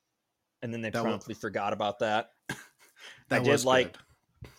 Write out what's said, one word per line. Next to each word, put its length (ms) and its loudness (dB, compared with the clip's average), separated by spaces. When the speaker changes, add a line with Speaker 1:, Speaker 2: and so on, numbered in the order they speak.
Speaker 1:
and 100 -6
then 80 -6
they 100 -4
Speaker 2:
That 120 -2
wa- 60 0
Speaker 1:
promptly 260 -6
forgot 380 -2
about 260 -2
that. 320 0
Speaker 2:
<laughs> 80 -8
That 100 4
Speaker 1:
I 40 0
did 80 6
Speaker 2:
was 120 2
Speaker 1:
like, 280 4
Speaker 2:
good. 680 -20